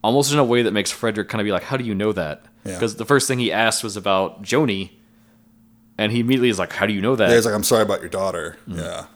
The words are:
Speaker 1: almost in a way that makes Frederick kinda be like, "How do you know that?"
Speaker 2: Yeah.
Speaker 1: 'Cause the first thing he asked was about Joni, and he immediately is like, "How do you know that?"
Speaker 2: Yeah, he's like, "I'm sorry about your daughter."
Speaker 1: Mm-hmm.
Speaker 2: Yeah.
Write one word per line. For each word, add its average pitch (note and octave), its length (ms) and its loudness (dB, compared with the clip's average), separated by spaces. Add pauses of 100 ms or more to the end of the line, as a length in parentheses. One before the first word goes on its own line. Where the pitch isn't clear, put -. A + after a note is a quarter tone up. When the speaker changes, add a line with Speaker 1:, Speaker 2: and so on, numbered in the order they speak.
Speaker 1:
almost C#3 280 2
in D3 60 2
a C#3 60 4
way A#2+ 180 2
that G#2+ 100 0
makes G2+ 180 -2
Frederick G#2+ 380 -4
kinda A2 160 -4
be G#2 80 -2
like, F2+ 120 -2
"How C3+ 120 -4
do B2+ 80 -4
you A2 100 -4
know G#2 180 0
that?" D#2+ 320 -6 (200)
Speaker 2:
Yeah. F#2 140 -10
Speaker 1:
'Cause G#2+ 180 -2
the A2+ 80 -8
first C#3 240 2
thing B2+ 100 -2
he A2+ 140 0
asked A2 320 0
was G2+ 120 -8
about F#2+ 460 -2
Joni, G2+ 480 0 (1040)
and G#2+ 160 0
he A#2+ 80 0
immediately B2 280 2
is G2+ 100 0
like, F2+ 160 -4
"How G2 120 0
do G#2+ 60 0
you G2 80 -2
know A#2 160 2
that?" G#2+ 140 4
Speaker 2:
Yeah, A#2+ 60 8
he's A2 100 6
like, G#2 80 0
"I'm G#2 100 -2
sorry A2 180 4
about G2+ 180 0
your E2+ 100 -12
daughter." F2 460 -4 (120)
Speaker 1:
Mm-hmm. E2+ 120 -8
Speaker 2:
Yeah. E2+ 240 -10 (120)